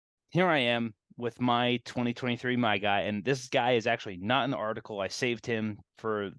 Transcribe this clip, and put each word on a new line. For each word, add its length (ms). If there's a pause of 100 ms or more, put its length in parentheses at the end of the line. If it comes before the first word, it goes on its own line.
(300)
Here 160
I 120
am 340 (240)
with 240
my 460
twenty 260
twenty-three 440
my 200
guy, 260
and 220
this 240
guy 240
is 140
actually 320
not 260
in 60
the 60
article. 440
I 80
saved 380
him 320 (180)
for 420